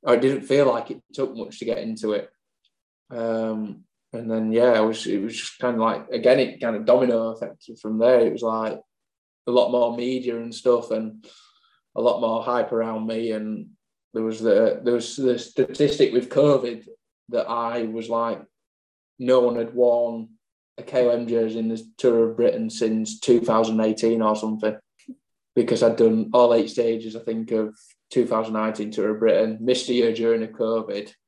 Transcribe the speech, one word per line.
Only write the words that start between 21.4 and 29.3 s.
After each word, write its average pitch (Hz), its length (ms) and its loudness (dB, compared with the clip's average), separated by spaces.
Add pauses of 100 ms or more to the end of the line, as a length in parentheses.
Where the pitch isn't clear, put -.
in 113 100 -2
the 113 140 -4 (140)
Tour 113 340 4
of 113 60 -10
Britain 113 320 0
since 110 520 -2
two 120 200 4
thousand 110 400 2
eighteen 113 400 2
or 107 160 2
something, 107 400 -4 (800)
because 117 280 2
I'd 110 140 4
done 110 380 4
all 120 180 6
eight 113 160 2
stages, 113 480 -2
I 117 40 -10
think, 113 320 -6
of 110 220 -2 (360)
two 123 160 2
thousand 113 280 -2
nineteen 110 360 -4
Tour 107 240 -2
of 107 60 -6
Britain, 110 400 2